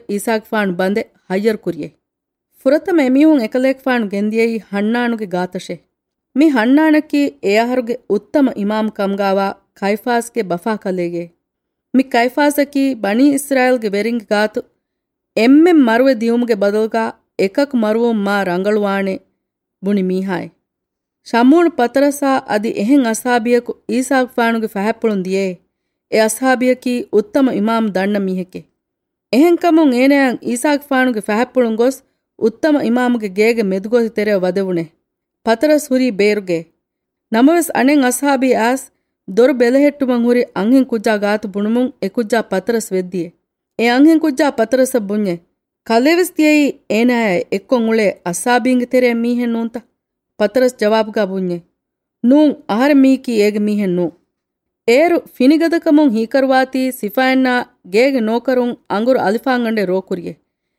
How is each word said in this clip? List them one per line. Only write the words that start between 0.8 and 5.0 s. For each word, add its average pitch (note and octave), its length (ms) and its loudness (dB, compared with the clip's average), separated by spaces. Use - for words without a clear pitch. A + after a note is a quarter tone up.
ಹಯ್ಯರ್ G#3 560 -4
ಕುರಿಯೆ. E3 360 -10
ಫುರತಮ D#4 420 0
ಎಮೀಹುನ್ C#4+ 360 4
ಎಕಲೇಗ್ C4 380 -2
ಫಾಣು A#3+ 280 -2
ಗೆಂದಿಯೇಯಿ A3 500 -2
ಹಣ್ಣಾಣುಗೆ A3 680 -4